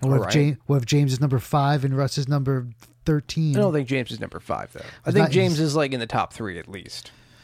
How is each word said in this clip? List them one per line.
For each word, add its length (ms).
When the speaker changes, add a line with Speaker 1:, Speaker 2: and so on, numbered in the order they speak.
Speaker 1:
And 100
what 60
Speaker 2:
All 100
Speaker 1:
if 80
Speaker 2:
right. 140
Speaker 1:
Ja-, 60
what 120
if 80
James 280
is 80
number 180
five 440
and 140
Russ 200
is 100
number 400
thirteen? 500
Speaker 2:
I 60
don't 120
think 140
James 240
is 80
number 200
five, 340
though. 60
I 40
Speaker 1:
He's 80
Speaker 2:
think 120
Speaker 1:
not, 60
Speaker 2:
James 260
Speaker 1:
he's 100
Speaker 2:
is, 80
like, 180
in 60
the 80
top 260
three 260
at 80
least. 440